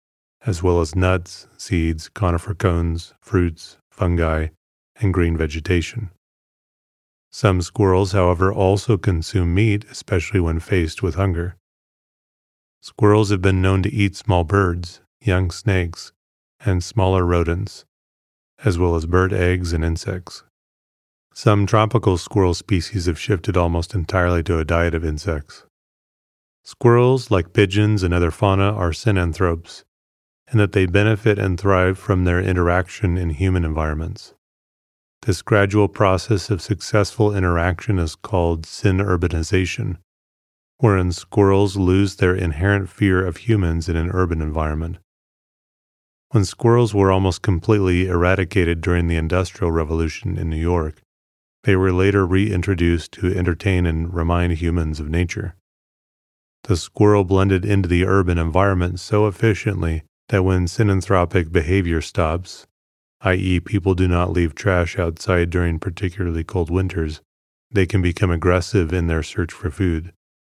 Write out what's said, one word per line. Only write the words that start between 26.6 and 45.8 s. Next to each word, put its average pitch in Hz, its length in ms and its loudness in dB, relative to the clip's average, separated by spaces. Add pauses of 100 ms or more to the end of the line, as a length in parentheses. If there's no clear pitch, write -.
Squirrels, 123 640 2
like 90 240 0
pigeons 104 480 2
and 90 100 0
other 87 200 2
fauna, 98 420 2
are 92 160 -2
synanthropes, 87 920 -2 (680)
in 120 60 2
that 101 140 2
they 95 160 2
benefit 104 500 2
and 95 220 -2
thrive 92 400 2
from 92 240 0
their 87 180 2
interaction 90 760 0
in 85 120 -4
human 90 320 0
environments. 78 680 -6 (920)
This 98 200 -2
gradual 101 440 4
process 95 640 0
of 92 120 -2
successful 104 760 0
interaction 90 640 0
is 80 160 -4
called 85 480 -2
synurbanization, 90 1300 -2 (840)
wherein 92 320 2
squirrels 98 680 2
lose 95 380 2
their 92 200 2
inherent 95 540 -2
fear 95 340 0
of 85 140 -6
humans 87 500 -2
in 85 80 -2
an 82 160 -2
urban 85 300 -2
environment. 78 560 -4 (1300)